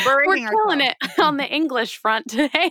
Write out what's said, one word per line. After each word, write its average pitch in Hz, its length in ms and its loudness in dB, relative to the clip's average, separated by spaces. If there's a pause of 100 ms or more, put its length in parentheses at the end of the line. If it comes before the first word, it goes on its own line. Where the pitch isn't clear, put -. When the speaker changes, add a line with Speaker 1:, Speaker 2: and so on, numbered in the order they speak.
(260)
Speaker 1:
Berating 381 240 2
Speaker 2:
killing 415 320 0
Speaker 1:
ourselves. 254 140 0 (220)
Speaker 2:
it - 20 4
<laughs> 370 40 4
on 302 140 2
the 277 100 -4
English 269 500 -2
front 220 300 -2
today. 269 220 0 (220)